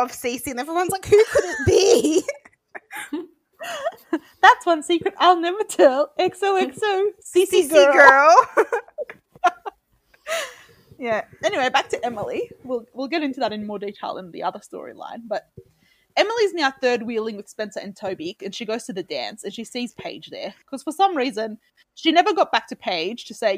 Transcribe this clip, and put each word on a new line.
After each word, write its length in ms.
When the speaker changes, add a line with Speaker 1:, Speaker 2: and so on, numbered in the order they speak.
Speaker 1:
of 120
Cece, 340
and 140
everyone's 300
like, 140
"Who 240
could 140
it 240
be?" 560
<laughs> 160
Speaker 2:
<laughs> 300
That's 240
one 160
secret 360
I'll 240
never 220
tell. 540
X 240
O 140
X 260
O, 380
C 260
C 180
Speaker 1:
C 40
C 60
Speaker 2:
girl. 200
Speaker 1:
girl. 160
<laughs> 840
Speaker 2:
Yeah. 260
Anyway, 260
back 200
to 160
Emily. 440
We'll, 300
we'll 160
get 120
into 200
that 100
in 160
more 120
detail 380
in 140
the 120
other 160
storyline, 680
but 220
Emily's 380
now 180
third 220
wheeling 320
with 140
Spencer 320
and 120
Toby, 480
and 140
she 80
goes 220
to 80
the 100
dance, 400
and 100
she 120
sees 300
Paige 340
there. 240
'Cause 160
for 120
some 240
reason, 400
she 180
never 180
got 220
back 140
to 100
Paige 480
to 80
say, 240